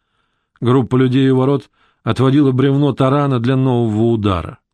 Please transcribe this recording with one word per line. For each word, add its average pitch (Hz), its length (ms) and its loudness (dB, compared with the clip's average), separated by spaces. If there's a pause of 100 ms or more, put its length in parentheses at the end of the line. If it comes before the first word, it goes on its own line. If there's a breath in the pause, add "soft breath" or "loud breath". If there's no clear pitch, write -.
(600 soft breath)
Группа 127 360 0
людей 131 340 2
у 131 80 2
ворот 135 320 -2 (340)
отводила 131 480 0
бревно 139 420 0
тарана 135 460 0
для 123 160 -2
нового 117 560 0
удара. 101 480 -2 (140)